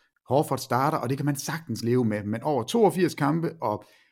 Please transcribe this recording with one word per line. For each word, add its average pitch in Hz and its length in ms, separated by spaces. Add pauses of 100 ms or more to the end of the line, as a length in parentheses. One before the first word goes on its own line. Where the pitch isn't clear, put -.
(280)
Horford 139 300
starter, 135 400
og 120 100
det 135 100
kan 143 80
man 147 100
sagtens 143 480
leve 123 200
med. 104 200
Men 110 180
over 143 200
toogfirs 180 520
kampe, 156 480
og, 107 220 (260)